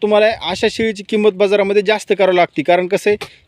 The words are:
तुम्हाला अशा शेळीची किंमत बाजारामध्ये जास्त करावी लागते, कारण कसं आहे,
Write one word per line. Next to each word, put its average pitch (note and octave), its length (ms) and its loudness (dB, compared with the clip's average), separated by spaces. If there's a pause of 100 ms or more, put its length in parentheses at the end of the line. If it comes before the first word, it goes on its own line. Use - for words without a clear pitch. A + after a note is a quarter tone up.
तुम्हाला G#3+ 240 2 (160)
अशा F#3 300 -2
शेळीची A3 380 -4
किंमत G#3+ 200 2
बाजारामध्ये G3+ 520 0
जास्त G#3 380 -2
करावी F#3 160 2
लागते, E3+ 280 0
कारण F3+ 240 0
कसं G3 220 -2
आहे, G#3 160 -2 (220)